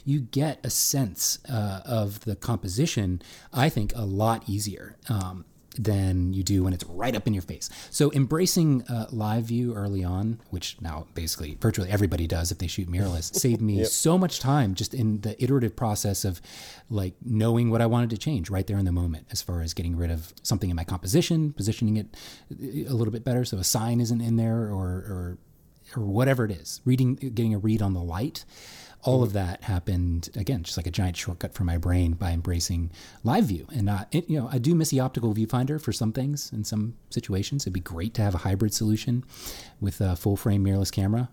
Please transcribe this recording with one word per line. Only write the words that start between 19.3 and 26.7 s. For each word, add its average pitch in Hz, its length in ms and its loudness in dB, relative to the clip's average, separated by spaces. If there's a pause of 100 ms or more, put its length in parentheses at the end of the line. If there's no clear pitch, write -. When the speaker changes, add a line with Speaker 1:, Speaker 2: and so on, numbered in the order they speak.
Speaker 1:
as - 100 -4
far 87 220 -4
as 82 100 -4
getting 85 240 -4
rid 85 140 0
of 82 320 -6
something 98 260 -2
in 87 60 0
my 82 100 -2
composition, 151 680 0
positioning 107 440 0
it 104 200 -6 (340)
a 139 420 -6
little 110 200 0
bit 113 100 -6
better 123 220 0
so 104 140 -4
a 92 60 -2
sign 117 360 2
isn't 117 200 2
in 117 140 0
there 113 280 2 (100)
or, - 20 -2
or, 90 640 -4 (580)
or 117 80 0
whatever 120 400 4
it 104 60 0
is, - 340 -8